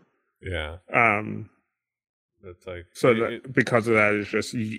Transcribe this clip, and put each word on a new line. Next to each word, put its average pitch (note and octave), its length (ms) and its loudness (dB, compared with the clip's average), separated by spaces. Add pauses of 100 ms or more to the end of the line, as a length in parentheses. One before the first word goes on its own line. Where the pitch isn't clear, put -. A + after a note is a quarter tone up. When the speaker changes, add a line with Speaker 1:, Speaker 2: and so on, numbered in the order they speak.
(420)
Speaker 1:
Yeah. D#2+ 360 -6 (140)
Speaker 2:
Um, G#2+ 560 0 (920)
Speaker 1:
That's F#2 240 -20
like, F2 260 -14
Speaker 2:
so C3 200 4
Speaker 1:
it, - 80 2
Speaker 2:
that, A2+ 140 -4
Speaker 1:
it B2+ 180 -14
Speaker 2:
because B2 340 2
of A#2 80 4
that, G#2 200 4
it's G#2 140 -2
just, G#2+ 240 -4
you, A#2+ 100 -4 (160)